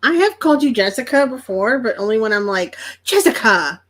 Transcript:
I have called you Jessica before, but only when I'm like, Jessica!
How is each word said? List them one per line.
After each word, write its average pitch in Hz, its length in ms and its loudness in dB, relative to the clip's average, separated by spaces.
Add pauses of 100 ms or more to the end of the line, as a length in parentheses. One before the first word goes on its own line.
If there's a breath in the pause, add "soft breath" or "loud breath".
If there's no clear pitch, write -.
I 294 120 0
have 392 240 2
called 294 240 2
you 277 100 2
Jessica 247 540 0
before, 247 520 -4
but 240 180 -4
only 214 220 -2
when 214 140 0
I'm 208 120 -2
like, 190 320 -4 (260 loud breath)
Jessica! 214 880 0